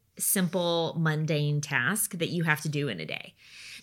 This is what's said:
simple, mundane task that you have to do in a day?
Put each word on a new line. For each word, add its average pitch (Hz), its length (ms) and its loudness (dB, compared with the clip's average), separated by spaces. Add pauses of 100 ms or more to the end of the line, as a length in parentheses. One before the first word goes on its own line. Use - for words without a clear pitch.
(180)
simple, 170 800 0
mundane 151 640 2
task 151 560 0
that 165 120 0
you 165 160 0
have 151 160 2
to 156 80 -4
do 143 180 -2
in 95 120 -4
a 78 60 -6
day? - 300 -10 (480)